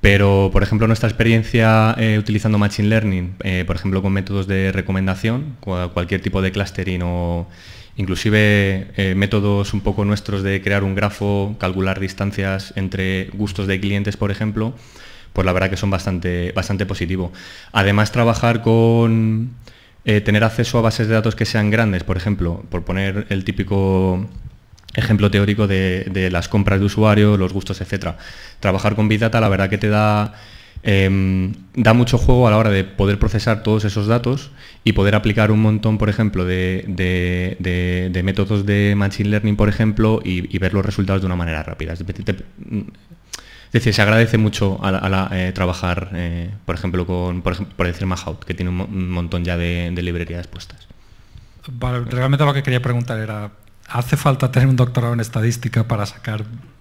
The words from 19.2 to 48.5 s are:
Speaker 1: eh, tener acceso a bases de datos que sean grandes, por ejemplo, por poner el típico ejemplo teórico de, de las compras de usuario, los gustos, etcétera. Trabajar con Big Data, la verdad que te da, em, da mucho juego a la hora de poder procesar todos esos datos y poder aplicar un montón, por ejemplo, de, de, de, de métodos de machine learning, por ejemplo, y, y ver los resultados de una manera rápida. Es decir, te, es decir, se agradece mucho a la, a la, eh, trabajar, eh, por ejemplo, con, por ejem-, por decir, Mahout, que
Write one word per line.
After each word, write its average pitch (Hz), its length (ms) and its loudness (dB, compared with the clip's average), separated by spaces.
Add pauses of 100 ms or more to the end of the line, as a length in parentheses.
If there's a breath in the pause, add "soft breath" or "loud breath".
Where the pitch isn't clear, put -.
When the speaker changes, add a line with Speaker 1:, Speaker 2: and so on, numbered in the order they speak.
Speaker 1:
eh, 104 160 2
tener 104 240 2
acceso 117 340 0
a 117 40 2
bases 113 260 0
de 110 60 2
datos 110 200 2
que 113 100 0
sean 104 260 0
grandes, 104 340 0
por 90 120 -2
ejemplo, 87 540 -2
por 87 140 -4
poner 98 460 -2
el 98 140 -2
típico 95 800 0 (720)
ejemplo 104 360 2
teórico 101 360 2
de, 95 380 0
de 92 260 -2
las 87 180 -2
compras 98 300 2
de 101 80 2
usuario, 104 500 4
los 92 160 0
gustos, 95 280 -6
etcétera. 90 360 -6 (440 loud breath)
Trabajar 98 340 2
con 107 140 2
Big 104 120 4
Data, 113 200 2
la 107 80 4
verdad 98 200 2
que 104 80 0
te 104 120 0
da, 107 440 2 (500 loud breath)
em, 95 680 2 (220)
da 110 180 4
mucho 120 240 4
juego 123 320 6
a - 40 6
la 104 40 6
hora 110 140 4
de 95 140 2
poder 101 340 0
procesar 107 440 0
todos 107 220 2
esos 104 220 -2
datos 120 440 0 (320 loud breath)
y 107 120 2
poder 101 200 4
aplicar 107 380 2
un 107 80 4
montón, 107 380 2
por 107 100 2
ejemplo, 98 380 0
de, 92 420 -2
de, 90 720 -2
de, 90 500 -2
de 90 120 -2
métodos 98 420 0
de 101 320 2
machine 101 320 0
learning, 104 280 0
por 107 120 2
ejemplo, 110 560 2
y, 90 300 -4
y 95 40 -2
ver 92 140 0
los 98 140 0
resultados 98 340 0
de 95 60 -4
una 90 100 -2
manera 82 260 -4
rápida. 78 300 -10
Es 85 120 -8
decir, 90 200 -10
te, - 80 -4
es - 1400 -12
decir, 117 200 2
se 104 100 0
agradece 110 360 4
mucho 104 440 0
a 95 80 0
la, 95 80 0
a 95 120 -2
la, 95 220 0
eh, 92 200 -2
trabajar, 90 600 -2
eh, 85 360 -6 (140)
por 87 100 -4
ejemplo, 87 320 -2
con, 90 360 -4
por 90 120 -2
ejem-, 95 120 -8
por - 200 -4
decir, 87 200 -4
Mahout, 90 380 -6
que 90 100 -8